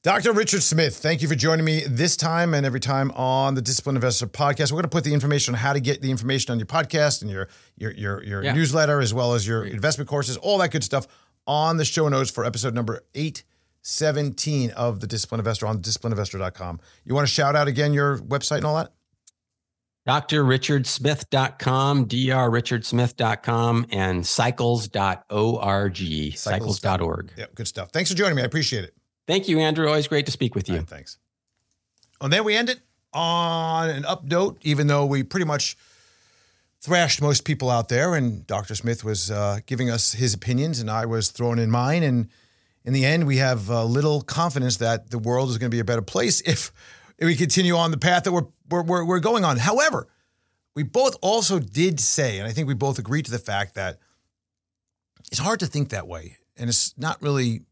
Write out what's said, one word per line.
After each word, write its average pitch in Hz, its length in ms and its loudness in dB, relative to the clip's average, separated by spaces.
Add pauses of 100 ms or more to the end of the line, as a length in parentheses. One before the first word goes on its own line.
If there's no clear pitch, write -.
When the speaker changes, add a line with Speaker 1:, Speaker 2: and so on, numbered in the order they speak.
Speaker 1:
Doctor 202 300 4
Richard 202 320 2
Smith, 156 320 2
thank 151 260 0
you 160 60 0
for 139 80 2
joining 160 300 2
me 156 200 0
this 143 300 0
time 165 380 2
and 143 120 2
every 127 140 -2
time 135 320 0
on 135 440 0
the 131 60 -2
Disciplined 131 360 -2
Investor 120 300 0
podcast. 143 440 0
We're 151 60 -2
gonna 170 100 0
put 165 160 0
the 151 100 0
information 143 400 0
on 113 60 -2
how 139 140 0
to 143 80 0
get 135 200 -2
the 135 80 -2
information 127 440 -2
on 117 40 -2
your 110 100 -4
podcast 147 540 0
and 104 80 -8
your, 95 200 -6 (260)
your, 107 160 -8
your, 101 320 -6
your 98 180 -6
Speaker 2:
Yeah. 135 120 0
Speaker 1:
newsletter, 151 480 4
as 110 120 0
well 120 200 2
as 107 120 0
your 113 180 0
Speaker 2:
Great. 101 100 -8
Speaker 1:
investment 139 360 -2
courses, 135 280 -2
all 202 220 0
that 175 120 2
good 156 140 -2
stuff 135 200 -2 (400)
on 151 300 2
the 156 80 0
show 156 240 0
notes 135 240 0
for 113 140 -4
episode 120 280 -2
number 117 280 -4 (120)
eight 147 300 -6 (380)
seventeen 143 920 -2
of 113 300 -2
The 107 60 -6
Disciplined 113 340 -4
Investor 110 260 -2
on 107 140 -2
disciplined 110 320 -4
investor 101 240 -4
dot 92 160 -4
com. 85 260 -10 (240)
You 123 100 -4
wanna 143 140 2
shout 147 300 2
out 147 100 4
again 147 240 0
your 143 280 2
website 143 400 -2
and 151 60 -2
all 151 120 0
that? - 160 -6 (1120)
Speaker 2:
Doctor 143 400 2
Richard 131 420 2
Smith 139 420 -2
dot 131 300 0
com, 135 460 2
D 127 260 -2
R 131 180 2
richard 117 360 -2
smith 120 320 0
dot 110 260 0
com, 117 480 2
and 92 340 0
cycles 120 640 0
dot 95 420 -2
org, 101 680 0
Speaker 1:
Cycles. 78 420 -4
Speaker 2:
cycles 101 400 -2
dot 92 220 0
org. 85 340 -4
Speaker 1:
Yep, - 200 -16
good 110 120 -8
stuff. - 240 -10
Thanks 170 180 0
for 185 60 -2
joining 180 220 2
me. 127 60 0
I - 20 0
appreciate 123 400 -2
it. - 80 -20 (340)
Speaker 2:
Thank 190 200 2
you, 160 120 4
Andrew. 156 280 2
Always 147 200 2
great 147 180 0
to 139 60 -4
speak 123 240 -2
with 95 120 -2
you. 92 60 -2
Speaker 1:
All 82 60 0
right, 82 100 -8
thanks. 73 300 -18 (1000)
And 143 140 2
then 214 100 4
we 214 120 2
end 233 120 2
it 247 120 -4 (340)
on 165 760 0
an 143 160 -2
up 170 200 -4
note, 175 400 0
even 147 240 2
though 143 180 4
we 139 160 0
pretty 185 240 -2
much 147 320 -2 (1040)
thrashed 170 400 2
most 147 240 2
people 139 240 0
out 117 200 0
there, 156 260 2
and 117 320 -2
Doctor 101 260 -4
Smith 117 300 -4
was, 107 260 -4
uh, 104 380 0
giving 127 200 -2
us 117 260 0
his 117 200 2
opinions, 127 460 -2
and 110 100 -4
I 113 160 -2
was 113 240 0
throwing 120 300 -2
in 110 100 2
mine. 131 320 2
And 123 260 2 (560)
in 123 100 -2
the 135 120 4
end, 160 220 4
we 135 100 2
have, 123 320 2
uh, 117 160 0
little 143 380 2
confidence 139 540 0
that 113 340 -2
the 117 80 -4
world 123 320 0
is 110 80 -2
gonna 120 100 -2
be 117 80 -2
a 113 80 0
better 117 160 0
place 190 400 0
if, - 300 -2 (480)
if 165 80 2
we 170 80 4
continue 170 400 2
on 165 160 2
the 143 80 -4
path 175 240 2
that 190 80 0
we're, 175 160 0 (200)
we're, 175 140 0
we're, 170 240 0
we're 180 140 2
going 208 260 2
on. 139 120 2
However, 214 500 2 (640)
we 147 80 -6
both 254 400 2
also 196 380 2
did 147 400 0
say, 113 400 0
and 104 80 -6
I 113 40 -6
think 147 160 -2
we 139 60 -2
both 139 240 -2
agreed 117 280 -4
to 110 60 -10
the 120 60 -4
fact 101 380 -4
that 92 240 -6 (1300)
it's - 80 -4
hard 202 200 0
to 170 80 -2
think 147 220 -2
that 92 180 -8
way, 82 300 -14 (200)
and 120 100 -6
it's - 300 -2
not 151 240 -6
really 127 400 0 (100)